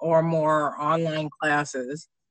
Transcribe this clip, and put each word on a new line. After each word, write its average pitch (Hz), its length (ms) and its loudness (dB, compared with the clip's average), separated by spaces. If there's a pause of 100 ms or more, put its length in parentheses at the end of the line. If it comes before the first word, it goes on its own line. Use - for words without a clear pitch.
or 165 220 4
more 156 580 0
online 156 480 0 (120)
classes. 147 680 -4 (220)